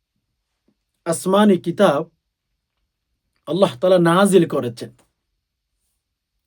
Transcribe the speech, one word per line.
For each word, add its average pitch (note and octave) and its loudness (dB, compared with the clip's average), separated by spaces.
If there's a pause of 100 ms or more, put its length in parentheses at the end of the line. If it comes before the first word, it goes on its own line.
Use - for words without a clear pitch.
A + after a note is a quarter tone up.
(1040)
আসমানি F#3+ 0
কিতাব E3+ -2 (1500)
আল্লাহ F3+ 0
তাআলা F#3 2
নাজিল F3 2
করেছেন, B2+ -8 (1600)